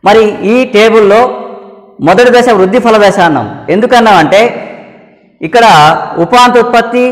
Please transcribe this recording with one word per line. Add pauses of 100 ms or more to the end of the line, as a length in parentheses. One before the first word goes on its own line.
మరి (300)
ఈ (200)
టేబుల్లో (880)
మొదటి
దశ (120)
వృద్ధి
ఫల
దశ (100)
అన్నాం. (260)
ఎందుకన్నామంటే (1040)
ఇక్కడ (600)
ఉపాంత
ఉత్పత్తి